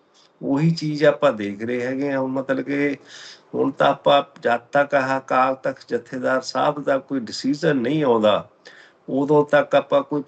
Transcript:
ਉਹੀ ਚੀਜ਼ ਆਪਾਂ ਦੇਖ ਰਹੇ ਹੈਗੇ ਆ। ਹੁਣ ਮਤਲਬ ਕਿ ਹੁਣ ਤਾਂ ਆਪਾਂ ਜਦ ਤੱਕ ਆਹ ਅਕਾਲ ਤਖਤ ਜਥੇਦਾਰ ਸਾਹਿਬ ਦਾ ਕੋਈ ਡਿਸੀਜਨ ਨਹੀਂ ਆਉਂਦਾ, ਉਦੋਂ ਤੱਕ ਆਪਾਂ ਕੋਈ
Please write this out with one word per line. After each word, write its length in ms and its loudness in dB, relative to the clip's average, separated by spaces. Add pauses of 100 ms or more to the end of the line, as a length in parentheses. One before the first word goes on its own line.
(420)
ਉਹੀ 300 2
ਚੀਜ਼ 340 -2
ਆਪਾਂ 280 2
ਦੇਖ 320 -8
ਰਹੇ 200 -4
ਹੈਗੇ 260 -4
ਆ। 80 -2
ਹੁਣ 120 -4
ਮਤਲਬ 300 -4
ਕਿ 360 -4 (580)
ਹੁਣ 160 0
ਤਾਂ 180 2
ਆਪਾਂ 340 2 (180)
ਜਦ 180 0 (120)
ਤੱਕ 240 2
ਆਹ 240 0
ਅਕਾਲ 360 0
ਤਖਤ 240 -6 (100)
ਜਥੇਦਾਰ 520 -4
ਸਾਹਿਬ 420 -2
ਦਾ 140 0
ਕੋਈ 220 -6
ਡਿਸੀਜਨ 580 -2
ਨਹੀਂ 260 -2
ਆਉਂਦਾ, 460 2 (600)
ਉਦੋਂ 360 2
ਤੱਕ 300 2
ਆਪਾਂ 260 2
ਕੋਈ 260 -4